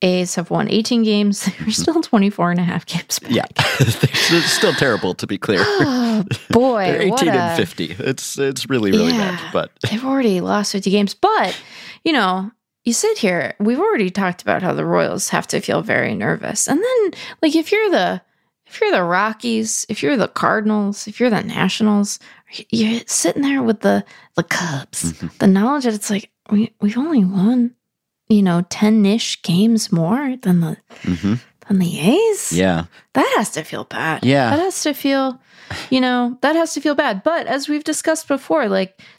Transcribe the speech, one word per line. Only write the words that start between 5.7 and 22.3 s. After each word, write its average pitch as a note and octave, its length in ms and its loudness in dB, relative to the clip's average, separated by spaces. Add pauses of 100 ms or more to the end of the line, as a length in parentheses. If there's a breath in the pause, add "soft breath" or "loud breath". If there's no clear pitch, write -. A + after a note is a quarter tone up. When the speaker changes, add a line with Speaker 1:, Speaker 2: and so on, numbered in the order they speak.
Speaker 1:
boy, A#3 340 4
Speaker 2:
<laughs> - 20 0
They're F#3 220 0
Speaker 1:
what A3+ 140 2
Speaker 2:
eighteen F3 120 2
and - 180 0
Speaker 1:
a - 40 -2
Speaker 2:
fifty. E2+ 420 -4
It's, - 400 -6
it's C3+ 320 -2
really, A2 220 2
really G#2 200 2
Speaker 1:
Yeah. - 240 -2
Speaker 2:
bad, - 160 -12
but D#2+ 180 -2 (200)
Speaker 1:
They've A#3 140 -4
already B3 360 0
lost G3 320 -2
fifty G3 180 -2
games. G3+ 220 2
But, F#4 460 0 (460 loud breath)
you E4 100 2
know, F#3+ 360 0 (340)
you A#3 100 0
sit G#4+ 240 0
here, E3+ 420 0
we've A#3 200 2
already F4 280 0
talked F3+ 320 -2
about F#3+ 220 -2
how F3 100 -2
the D#3 140 -2
Royals F3 420 -2
have E3 200 -2
to - 120 -4
feel - 220 -2
very - 320 -2
nervous. - 520 -4
And C#4+ 160 0
then, A#4 280 0 (320 loud breath)
like, D#4 120 2
if D#4+ 160 0
you're G#4+ 200 2
the, F#3 320 0 (440)
if - 140 -20
you're G#4+ 120 2
the G3+ 100 2
Rockies, A3 880 -2
if G#3+ 120 -4
you're C#4+ 140 2
the F#3+ 120 0
Cardinals, G#3 760 0
if G#3+ 140 -14
you're B3 80 4
the G3+ 140 2
Nationals, G3+ 760 0 (380 loud breath)